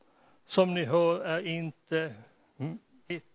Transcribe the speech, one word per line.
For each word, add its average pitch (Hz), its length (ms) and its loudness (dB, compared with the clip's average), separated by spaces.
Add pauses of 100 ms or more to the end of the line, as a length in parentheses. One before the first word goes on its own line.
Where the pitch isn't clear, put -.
(460)
som 185 280 2
ni 175 120 0
hör 170 340 4
är 175 200 -2
inte 165 760 -4 (920)
mitt, 175 280 -8